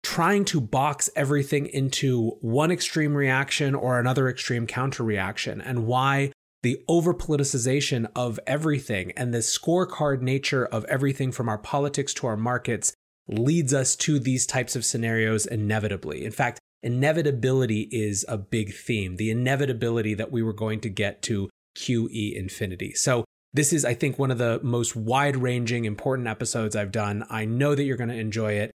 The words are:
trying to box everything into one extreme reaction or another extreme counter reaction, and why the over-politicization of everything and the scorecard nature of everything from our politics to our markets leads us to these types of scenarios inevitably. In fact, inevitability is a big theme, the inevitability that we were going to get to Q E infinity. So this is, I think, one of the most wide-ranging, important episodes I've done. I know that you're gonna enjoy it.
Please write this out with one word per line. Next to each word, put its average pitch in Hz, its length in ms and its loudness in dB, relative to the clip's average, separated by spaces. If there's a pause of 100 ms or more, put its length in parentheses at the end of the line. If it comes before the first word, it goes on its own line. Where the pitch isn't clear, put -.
trying 190 420 2
to 156 160 2
box 139 540 0
everything 143 500 2
into 131 760 0
one 131 280 2
extreme 156 460 0
reaction 135 580 2
or 123 260 2
another 127 300 2
extreme 120 380 -2
counter 131 360 -2
reaction, 101 560 -2
and 120 280 -2
why 135 440 2 (320)
the 123 240 0
over-politicization 143 1200 2 (100)
of 120 300 -2
everything 131 720 0
and 120 160 -2
the 117 60 2
scorecard 156 800 0
nature 131 420 0
of 113 220 -2
everything 135 460 0
from 117 180 -2
our 107 80 -2
politics 143 560 -2
to - 140 -4
our 110 100 0
markets 120 560 -2 (340)
leads 131 460 2
us 131 220 2
to 151 240 2
these 127 260 0
types 123 300 -2
of 123 100 -2
scenarios 113 640 2
inevitably. 101 760 -2
In 110 80 -6
fact, 120 280 -2 (240)
inevitability 131 1080 2
is 107 360 -2
a 110 100 -4
big 104 380 -2
theme, 98 400 -4
the 107 160 0
inevitability 120 840 0
that 107 180 -4
we 117 120 0
were 110 100 0
going 107 280 -2
to 117 80 -4
get 101 340 -2
to 98 260 -2 (240)
Q 113 380 0
E 107 260 -4
infinity. 92 560 -6
So 120 320 0 (280)
this 147 200 2
is, 143 100 2
I 120 120 0
think, 139 240 -2
one 135 100 2
of 127 80 0
the 117 240 2
most 120 340 0
wide-ranging, 123 920 0
important 123 420 -2
episodes 110 480 -2
I've 101 160 -2
done. 104 380 -2
I 110 160 -2
know 131 280 2
that 143 100 2
you're 131 140 0
gonna 120 160 -2
enjoy 110 400 -2
it. 104 240 0